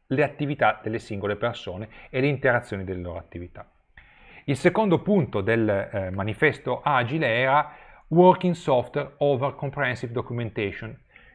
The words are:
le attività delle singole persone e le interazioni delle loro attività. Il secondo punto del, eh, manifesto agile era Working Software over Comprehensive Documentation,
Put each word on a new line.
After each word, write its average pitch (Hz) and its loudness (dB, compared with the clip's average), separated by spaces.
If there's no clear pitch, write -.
le 135 2
attività 143 0
delle 110 -6
singole 101 -4
persone 101 -6
e 131 -4
le 139 2
interazioni 120 0
delle 92 -6
loro 87 -8
attività. 87 -16
Il 139 -2
secondo 180 4
punto 165 2
del, 110 2
eh, 98 -2
manifesto 110 -2
agile 131 0
era 135 2
Working 180 6
Software 139 -2
over 139 2
Comprehensive 127 -4
Documentation, 117 -6